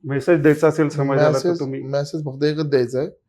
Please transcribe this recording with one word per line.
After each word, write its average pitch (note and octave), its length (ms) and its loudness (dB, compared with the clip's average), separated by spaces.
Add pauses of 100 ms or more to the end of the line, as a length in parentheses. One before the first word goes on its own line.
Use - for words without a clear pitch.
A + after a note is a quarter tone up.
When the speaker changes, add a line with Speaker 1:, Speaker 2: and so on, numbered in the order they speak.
Speaker 1:
मेसेज C#3+ 380 0
द्यायचा D3+ 260 4
असेल D3+ 200 2
समाजाला, C#3+ 400 2
तर D#3 60 2
Speaker 2:
मेसेज, F3 260 -2
Speaker 1:
तुम्ही C3+ 220 -6
Speaker 2:
मेसेज C#3+ 420 -4
फक्त C#3 200 -4
एकच D3+ 260 -2
द्यायचा B2+ 280 0
आहे D3+ 100 -4 (200)